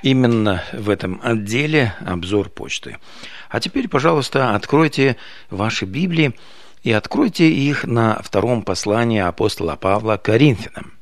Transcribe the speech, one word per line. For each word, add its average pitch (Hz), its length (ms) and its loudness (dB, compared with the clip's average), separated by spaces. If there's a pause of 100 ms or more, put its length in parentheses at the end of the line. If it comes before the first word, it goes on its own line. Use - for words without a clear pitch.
именно 117 680 4
в 104 180 -4
этом 95 320 0
отделе 117 720 0 (120)
«Обзор 90 440 -2
почты». - 480 -12 (520)
А 120 100 -2
теперь, 233 300 -4
пожалуйста, 135 680 2
откройте 139 640 2 (320)
ваши 104 360 -4
Библии 156 500 0 (480)
и 120 80 0
откройте 160 580 2
их 139 340 0
на 113 380 2
втором 113 400 0
послании 107 580 0
апостола 87 560 -2
Павла 104 420 0
к - 60 -12
Коринфянам. 120 800 2